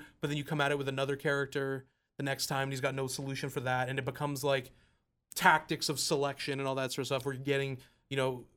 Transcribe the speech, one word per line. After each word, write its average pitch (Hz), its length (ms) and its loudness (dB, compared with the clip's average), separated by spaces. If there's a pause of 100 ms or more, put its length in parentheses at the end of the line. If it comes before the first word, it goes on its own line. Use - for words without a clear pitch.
(200)
but 147 100 -2
then 151 80 0
you 143 60 -4
come 151 160 -2
at 143 120 4
it 143 80 2
with 135 100 -2
another 135 260 0
character 139 680 -2 (320)
the 143 60 -4
next 135 240 -2
time, 135 160 0
and 139 100 -2
he's 131 80 -4
got 135 140 0
no 135 120 0
solution 135 420 -4
for 135 120 -4
that, 127 260 2
and 135 100 -2
it 123 80 -2
becomes, 143 380 -4
like, 135 280 2 (640)
tactics - 540 6
of 139 100 0
selection 139 600 0
and 139 80 0
all 135 80 0
that 131 160 -2
sort 139 120 -2
of 120 40 -4
stuff, 131 180 0
where 139 80 -2
you're 127 100 -8
getting, 139 340 0 (320)
you 135 80 -2
know, 131 280 0 (120)